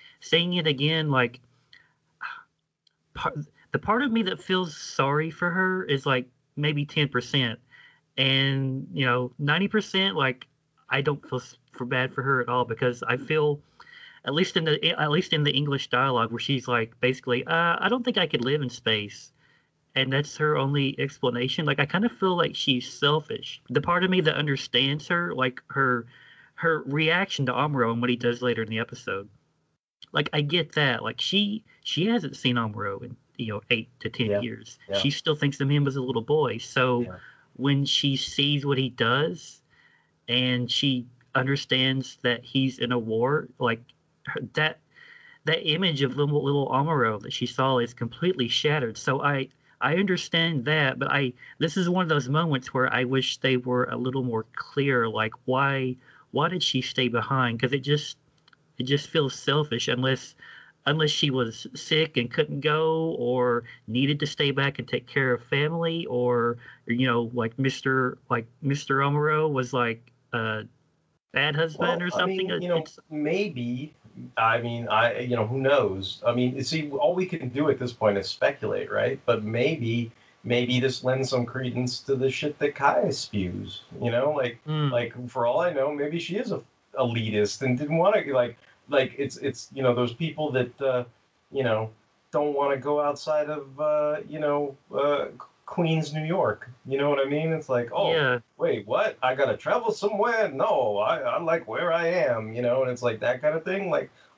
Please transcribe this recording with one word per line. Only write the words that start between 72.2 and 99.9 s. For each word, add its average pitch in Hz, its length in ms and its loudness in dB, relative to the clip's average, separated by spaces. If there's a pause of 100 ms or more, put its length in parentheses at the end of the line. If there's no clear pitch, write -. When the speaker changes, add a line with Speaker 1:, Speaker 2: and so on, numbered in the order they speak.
Speaker 2:
I - 20 -2
mean, 170 40 -2
Speaker 1:
It, 175 60 -4
Speaker 2:
you 180 60 -2
know, 175 80 2
Speaker 1:
it's - 220 -6 (100)
Speaker 2:
maybe. 151 840 -2 (440)
I 113 240 4
mean, 117 280 -6
I, 113 320 2
you 123 140 -2
know, 110 120 0
who 123 100 -2
knows? 117 640 2
I 120 120 2
mean, 123 280 0
see, 156 280 -2
all 147 240 2
we 185 100 0
can 143 240 -6
do 147 220 2
at 127 80 0
this 123 140 -4
point 101 260 2
is 98 100 -6
speculate, - 600 -2
right? 120 340 0
But 107 180 2
maybe, 117 680 0 (320)
maybe 123 360 2
this 127 240 0
lends 131 280 2
some 123 160 2
credence 123 540 -4
to 139 140 0
the 131 140 2
shit 147 300 -4
that 147 160 0
Kaya 143 360 4
spews, 98 720 -4 (180)
you 120 120 0
know? 127 200 2
Like, 127 340 -2
Speaker 1:
Hmm. 151 240 0
Speaker 2:
like, 120 260 -2 (140)
for 120 180 0
all 135 140 4
I 175 120 2
know, 139 180 0
maybe 147 280 -2
she 170 180 -4
is 247 140 -4
a - 100 -4 (380)
elitist 110 640 0
and 127 120 2
didn't 147 220 0
wanna, 190 240 4 (100)
like, 123 260 0 (300)
like, 135 300 0
it's, 139 200 -4
it's, - 360 -6
you 135 80 -6
know, 123 140 4
those 123 180 0
people 156 380 -4
that, 123 280 -2
uh, 127 260 0 (460)
you 135 120 -2
know, 113 260 0 (420)
don't 147 240 0
wanna 139 220 2
go 147 240 0
outside 147 480 0
of, 139 320 -8
uh, 151 360 0 (120)
you 151 100 -10
know, 147 360 0 (200)
uh, 143 300 2 (400)
Queens, 160 480 0
New 156 120 -4
York. 151 440 0 (160)
You 131 120 -2
know 143 120 2
what 139 160 2
I 139 40 -2
mean? 160 240 0
It's - 160 -4
like, 120 260 0
"Oh, 180 160 2
Speaker 1:
Yeah. 135 280 2 (180)
Speaker 2:
wait, 208 280 0
what? 170 380 0
I 131 100 4
gotta 131 220 2
travel 226 360 0